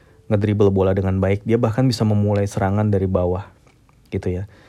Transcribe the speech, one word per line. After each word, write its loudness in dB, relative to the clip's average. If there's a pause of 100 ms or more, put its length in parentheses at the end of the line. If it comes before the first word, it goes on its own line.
(300)
ngedribble 2
bola 2
dengan 0
baik. 0
Dia 2
bahkan 0
bisa -2
memulai 0
serangan -2
dari 0
bawah -2 (640)
gitu -6
ya. -6 (180)